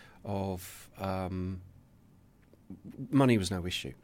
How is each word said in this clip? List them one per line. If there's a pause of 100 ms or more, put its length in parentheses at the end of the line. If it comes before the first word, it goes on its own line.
(240)
of, (100)
um, (1500)
money
was
no
issue. (120)